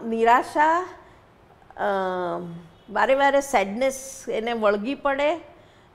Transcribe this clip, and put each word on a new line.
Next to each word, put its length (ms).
નિરાશા, 800
અ, 60
વારે 240
વારે 280
sadness 880
એને 240
વળગી 420
પડે, 440